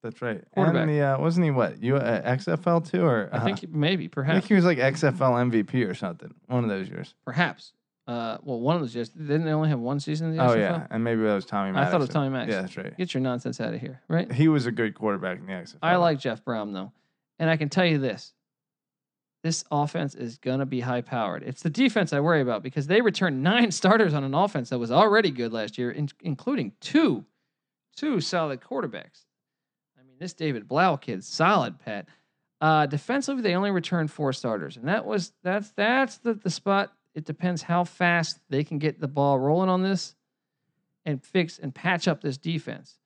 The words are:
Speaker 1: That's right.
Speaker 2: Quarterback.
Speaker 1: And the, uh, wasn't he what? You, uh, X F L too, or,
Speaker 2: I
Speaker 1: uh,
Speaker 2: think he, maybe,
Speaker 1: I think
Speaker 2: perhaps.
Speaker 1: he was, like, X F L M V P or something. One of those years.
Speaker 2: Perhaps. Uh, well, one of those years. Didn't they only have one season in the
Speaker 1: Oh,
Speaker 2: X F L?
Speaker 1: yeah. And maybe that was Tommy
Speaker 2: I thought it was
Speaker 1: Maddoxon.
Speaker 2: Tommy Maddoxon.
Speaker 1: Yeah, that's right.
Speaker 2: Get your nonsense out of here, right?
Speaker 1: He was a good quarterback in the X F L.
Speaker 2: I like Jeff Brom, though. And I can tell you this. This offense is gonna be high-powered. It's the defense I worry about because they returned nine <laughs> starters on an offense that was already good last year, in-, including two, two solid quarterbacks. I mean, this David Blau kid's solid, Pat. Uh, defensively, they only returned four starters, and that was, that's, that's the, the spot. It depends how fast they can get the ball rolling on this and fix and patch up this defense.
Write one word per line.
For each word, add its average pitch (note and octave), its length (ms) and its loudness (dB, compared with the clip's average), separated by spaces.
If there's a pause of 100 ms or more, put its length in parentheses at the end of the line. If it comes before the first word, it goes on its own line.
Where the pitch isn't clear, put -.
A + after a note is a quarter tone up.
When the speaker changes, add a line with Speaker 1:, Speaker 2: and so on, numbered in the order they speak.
Speaker 1:
That's A2+ 220 -10
right. A2+ 200 -6 (120)
Speaker 2:
Quarterback. E3+ 260 4
Speaker 1:
And D#3 80 0
the, D3 120 2
uh, C3+ 180 2
wasn't E3+ 240 2
he D3+ 80 4
what? G#2+ 320 0
You, C3 140 2
uh, A#2 260 0
X C3 240 0
F D#3+ 180 -2
L E3+ 160 4
too, F3 240 0
or, A2+ 260 2
Speaker 2:
I A#2+ 60 -4
Speaker 1:
uh, A2+ 80 -2
Speaker 2:
think F#3+ 140 0
he, F#2 80 -12
maybe, D#3 380 0
Speaker 1:
I - 20 -12
think - 60 -12
Speaker 2:
perhaps. D#3+ 340 0
Speaker 1:
he G#3+ 80 6
was, F3 100 6
like, E3 140 4
X C3+ 240 2
F C#3 180 2
L B2+ 160 4
M B2 140 2
V A2+ 100 4
P B2 220 0
or F#2 100 -2
something. F2 400 -8 (140)
One B2 160 0
of A2 80 0
those F#2+ 180 -4
years. F2 240 -12 (100)
Speaker 2:
Perhaps. B2+ 500 -4 (340)
Uh, A#2 340 -6
well, B2+ 180 -6
one C#3+ 160 2
of E3+ 60 0
those A#2+ 140 -6
years. A#2 140 -6
Didn't D#3 360 -2
they D#3 60 0
only D#3 180 2
have C#3 100 0
one C3 200 -4
season D#3 320 -4
in D#3+ 60 -4
the D#3+ 60 0
Speaker 1:
Oh, B2+ 40 6
Speaker 2:
X A#2+ 60 4
F A2+ 40 4 (140)
L? E2+ 80 -2
Speaker 1:
yeah. - 100 -10
And A2+ 140 -2
maybe A#2 180 0
that G#2+ 140 2
was F#2+ 100 -2
Tommy G2 320 -2
Speaker 2:
I C#3 80 2
thought F3+ 120 0
it - 20 2
was C3 100 0
Speaker 1:
Maddoxon. - 40 -12
Speaker 2:
Tommy C#3 220 0
Maddoxon. A#2 140 -4
Speaker 1:
Yeah, F#2+ 120 -2
that's F#2 160 -10
right. - 200 -12
Speaker 2:
Get F3+ 160 -6
your C3 80 -2
nonsense B2 400 -4
out A2+ 140 -4
of A2+ 40 -10
here, C3 280 -12
right? E3 240 -2
Speaker 1:
He C#3+ 160 4
was D3 180 4
a A#2+ 60 0
good A2 240 -2
quarterback F#2+ 420 -2
in F2 80 -14
the F#2+ 80 -10
X F2+ 220 -12
F - 80 -20
L. D#3+ 60 0
Speaker 2:
I F3+ 80 4
like E3 220 4
Jeff A2+ 240 -6
Brom, G#2+ 300 -6
though. F#2+ 180 -8 (460)
And D#3+ 100 0
I D#3+ 100 2
can D3+ 120 -2
tell F#3 160 2
you D#3 140 2
this. B2 340 -4 (1120)
This E3 280 -2
offense D3 420 -2
is A#2+ 240 -10
gonna C3 300 -2
be B2+ 140 -2
high-powered. A#2+ 640 -4
It's - 200 -10
the E3+ 60 0
defense A3 440 2
I C#3+ 60 2
worry D#3 220 4
about A#2 200 0
because C3+ 260 -4
they G3+ 140 4
returned F3 400 0
nine G#3+ 300 4
<laughs> - 0 -
starters G3 420 4
on C#3+ 100 0
an C3+ 120 -2
offense E3 340 0
that B2+ 80 -2
was A#2 140 -2
already G3+ 400 6
good A#2+ 200 -4
last G#2+ 260 -6
year, B2 140 -2
in-, C#3+ 180 -4 (120)
including E3 580 -4
two, A#3 460 2 (680)
two C4+ 260 -2
solid D3+ 400 -4
quarterbacks. - 640 -8 (720)
I - 40 -20
mean, - 160 -20
this F3 140 -10
David B2+ 340 -4
Blau D#3+ 280 2
kid's G2 320 -10
solid, D#3+ 520 2
Pat. G2+ 280 -10 (520)
Uh, D#3 260 4
defensively, B3+ 560 -4
they F#3 140 0
only G3+ 160 0
returned E3 400 -2
four C#3 200 -2
starters, A2 460 -6
and A#2+ 100 -8
that G3+ 180 0
was, G3+ 360 -4
that's, G3+ 300 -4
that's A#3+ 480 0
the, A#3 160 -2
the G3 160 -4
spot. G3 420 0 (220)
It D#3 100 -8
depends E3+ 380 -4
how F3 200 2
fast E3+ 560 0 (100)
they C#3+ 140 0
can D3+ 140 -4
get D3+ 240 -2
the D3 60 -4
ball C#3 320 2
rolling E3 300 2
on F#3 120 2
this F#3+ 320 -2 (880)
and C#3+ 200 -4
fix F3 340 -2
and C#3 160 -10
patch F3 340 -2
up D#3 140 0
this C#3 160 -4
defense. - 680 -8